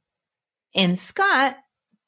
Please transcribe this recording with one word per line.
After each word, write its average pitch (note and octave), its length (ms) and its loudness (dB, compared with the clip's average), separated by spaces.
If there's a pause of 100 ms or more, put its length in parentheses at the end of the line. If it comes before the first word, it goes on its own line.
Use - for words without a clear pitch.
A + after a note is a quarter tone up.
(760)
And F3+ 220 0
Scott C4+ 580 0 (520)